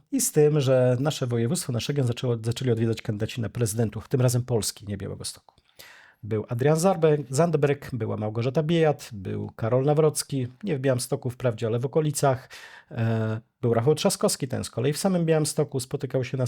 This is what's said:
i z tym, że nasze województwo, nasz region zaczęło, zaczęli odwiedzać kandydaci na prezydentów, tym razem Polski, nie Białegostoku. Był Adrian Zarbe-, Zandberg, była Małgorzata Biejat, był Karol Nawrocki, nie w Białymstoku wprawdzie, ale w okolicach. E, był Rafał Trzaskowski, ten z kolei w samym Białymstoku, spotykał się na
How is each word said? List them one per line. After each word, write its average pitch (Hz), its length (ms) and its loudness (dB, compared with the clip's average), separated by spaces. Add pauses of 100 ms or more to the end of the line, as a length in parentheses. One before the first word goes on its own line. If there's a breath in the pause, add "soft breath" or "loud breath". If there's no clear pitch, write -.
(120)
i 269 100 0
z - 100 -2
tym, 151 300 4
że 127 380 4
nasze 139 280 -2
województwo, 120 460 -2
nasz 110 160 -4
region 143 180 0
zaczęło, 120 360 -2
zaczęli 120 280 -2
odwiedzać 113 300 0
kandydaci 107 400 -4
na 110 80 -4
prezydentów, 110 580 -2
tym 127 140 0
razem 123 220 2
Polski, 110 440 -4
nie 101 100 -6
Białegostoku. - 580 -12 (680 loud breath)
Był 107 260 -4
Adrian 135 280 2
Zarbe-, 160 520 4
Zandberg, 143 640 0
była 107 240 -4
Małgorzata 117 460 -2
Biejat, 160 500 2
był 104 420 -8
Karol 120 300 0
Nawrocki, 147 640 2 (160)
nie 180 140 -2
w - 20 -6
Białymstoku 127 500 0
wprawdzie, 117 380 -2
ale 113 120 0
w 120 60 -2
okolicach. 143 640 0 (420 loud breath)
E, 113 500 -2 (200)
był 117 120 2
Rafał 120 220 4
Trzaskowski, - 520 0
ten 107 160 -4
z - 60 -10
kolei 127 240 -2
w 147 40 -6
samym 180 280 0
Białymstoku, 156 540 0
spotykał 131 440 -4
się 123 140 -4
na 127 100 0